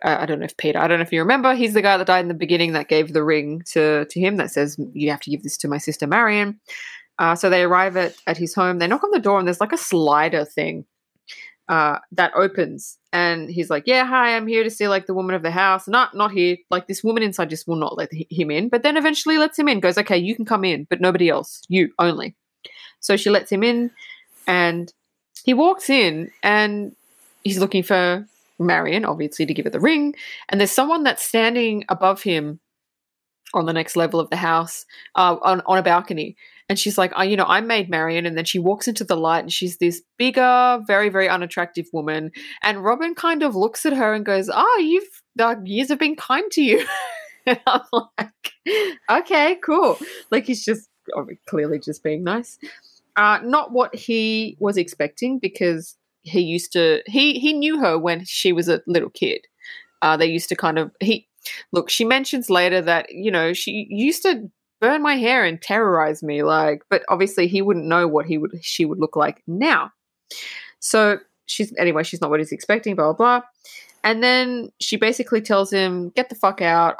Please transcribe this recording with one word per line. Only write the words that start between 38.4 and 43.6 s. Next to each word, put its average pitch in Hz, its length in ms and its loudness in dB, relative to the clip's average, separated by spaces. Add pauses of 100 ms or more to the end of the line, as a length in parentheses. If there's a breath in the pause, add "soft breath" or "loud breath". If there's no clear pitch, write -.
she 185 140 -4
walks 190 280 -2
into 226 160 -4
the 180 140 0
light 160 220 2
and 165 120 -8
she's 175 260 -4
this 170 260 0 (160)
bigger, 247 640 4
very, 208 240 2
very 190 180 2
unattractive 175 640 -4
woman. 156 400 -4 (300 loud breath)
And 196 220 0
Robin 302 320 0
kind 330 260 0
of 277 140 0
looks 196 300 -2